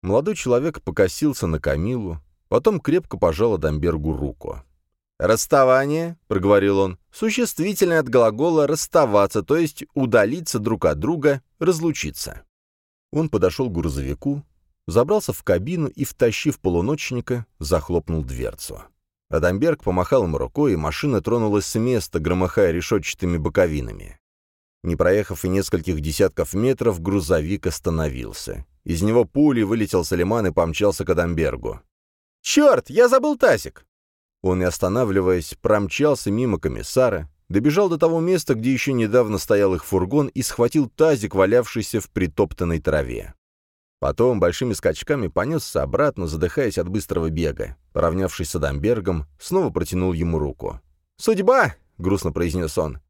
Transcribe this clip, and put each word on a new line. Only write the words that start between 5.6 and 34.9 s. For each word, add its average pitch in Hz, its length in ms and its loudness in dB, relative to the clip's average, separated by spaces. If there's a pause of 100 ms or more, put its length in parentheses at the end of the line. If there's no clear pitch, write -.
проговорил 101 500 4
он, — 95 200 0 (120)
«существительное 196 880 0
от 131 100 -2
глагола 131 560 4
«расставаться», 113 760 2
то 143 140 2
есть 165 280 -2 (100)
удалиться 123 640 2
друг 110 260 -2
от 76 140 2
друга, 139 420 0 (180)
разлучиться». 160 840 -4 (680)
Он 151 200 -2
подошёл 104 400 0
к - 20 -8
грузовику, 78 720 -4 (420)
забрался 147 460 2
в - 100 -8
кабину 135 440 0
и, - 180 -6
втащив - 560 -2
полуночника, 117 840 -2 (140)
захлопнул 82 640 -2
дверцу. 62 600 -10 (480)
Адамберг 98 520 0
помахал 95 420 2
ему 80 120 -2
рукой, 113 380 0
и - 20 -2
машина 80 460 -2
тронулась 107 420 0
с - 140 -4
места, 113 420 -2
громыхая 90 520 2
решётчатыми 87 680 -2
боковинами. 71 800 -2 (640)
Не 85 140 -2
проехав 92 480 0
и 92 40 0
нескольких 92 520 -2
десятков 80 540 0
метров, 113 480 0
грузовик 90 640 0
остановился. 76 1000 -6 (200)
Из 85 180 -4
него 110 220 4
пулей 139 400 2
вылетел 101 400 0
Салиман 98 420 0
и 87 60 0
помчался 90 520 0
к - 60 -4
Адамбергу. 80 680 -2 (600)
«Чёрт, 285 460 4
я 233 200 6
забыл 269 280 2
тазик!» - 480 2 (560)
Он, 92 200 0
не 92 40 2
останавливаясь, 92 960 0